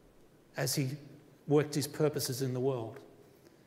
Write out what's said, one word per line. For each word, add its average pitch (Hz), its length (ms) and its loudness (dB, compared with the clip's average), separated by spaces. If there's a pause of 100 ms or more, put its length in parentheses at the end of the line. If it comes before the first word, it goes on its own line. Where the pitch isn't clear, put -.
(560)
as 139 200 -2
he 131 140 0 (580)
worked 147 260 4
his 139 140 0
purposes 139 520 0
in 127 140 -2
the 127 60 -2
world. 123 400 -2 (680)